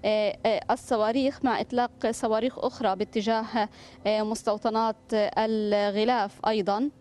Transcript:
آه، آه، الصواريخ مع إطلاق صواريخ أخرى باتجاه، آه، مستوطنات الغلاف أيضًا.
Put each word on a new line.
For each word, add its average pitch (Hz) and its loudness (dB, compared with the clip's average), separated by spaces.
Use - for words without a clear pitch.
آه، 214 0
آه، 214 2
الصواريخ 247 0
مع 240 0
إطلاق 240 -2
صواريخ 233 -2
أخرى 214 0
باتجاه، 220 -2
آه، 214 2
مستوطنات 220 0
الغلاف 214 0
أيضًا. 220 0